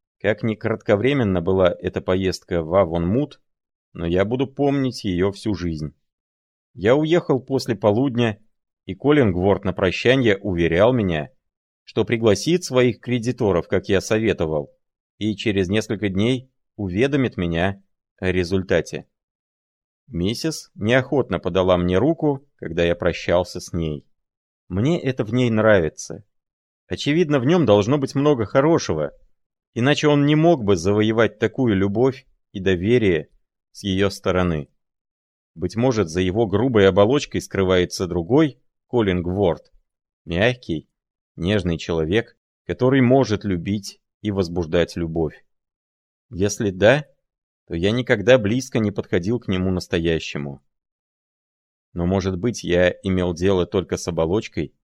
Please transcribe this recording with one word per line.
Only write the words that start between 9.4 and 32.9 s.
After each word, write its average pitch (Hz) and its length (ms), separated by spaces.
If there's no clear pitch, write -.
на 92 80
прощанье 110 680
уверял 87 540
меня, 87 380
что 113 200
пригласит 117 600
своих 127 360
кредиторов, 117 680
как 95 200
я 95 120
советовал, 87 760
и 104 180
через 95 320
несколько 104 400
дней 117 420
уведомит 117 600
меня 90 460
о 92 140
результате. 90 760
Миссис 113 680
неохотно 123 640
подала 92 380
мне 90 220
руку, 147 480
когда 82 280
я 85 100
прощался 87 680
с - 120
ней. 78 340
Мне 123 320
это 127 240
в 107 80
ней 123 180
нравится. 107 760
Очевидно, 147 520
в 117 40
нём 160 220
должно 104 320
быть 135 160
много 139 320
хорошего, 135 680
иначе 143 340
он 143 180
не 151 80
мог 156 300
бы 98 120
завоевать 107 640
такую 113 380
любовь 101 500
и 101 80
доверие 92 680